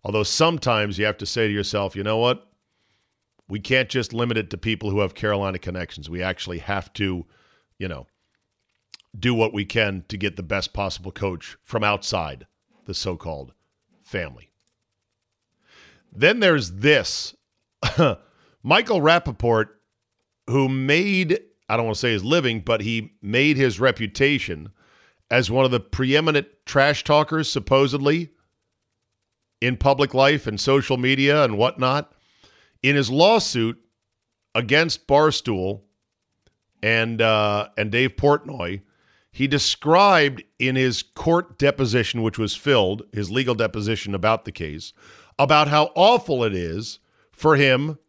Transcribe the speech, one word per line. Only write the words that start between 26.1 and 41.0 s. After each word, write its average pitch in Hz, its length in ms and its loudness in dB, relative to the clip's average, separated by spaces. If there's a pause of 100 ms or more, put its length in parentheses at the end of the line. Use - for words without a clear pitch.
trash 143 380 2
talkers, 151 460 2
supposedly, 139 800 0 (1300)
in 123 160 0
public 139 360 2
life 139 340 2
and 104 140 -6
social 135 360 2
media 139 480 2
and 110 120 0
whatnot. 127 560 0 (680)
In 139 140 2
his 123 140 0
lawsuit 143 720 2 (720)
against 139 520 0
Barstool 113 760 2 (1000)
and, 113 400 0
uh, 107 460 2 (100)
and 107 120 -2
Dave 120 260 0
Portnoy, 135 640 -2 (480)
he 135 160 -2
described 151 960 2 (160)
in 131 180 -2
his 131 260 0